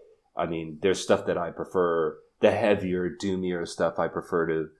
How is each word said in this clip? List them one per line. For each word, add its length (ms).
I 100
mean, 360
there's 200
stuff 260
that 100
I 140
prefer, 680
the 100
heavier, 580
doomier 580
stuff 320
I 80
prefer 400
to 220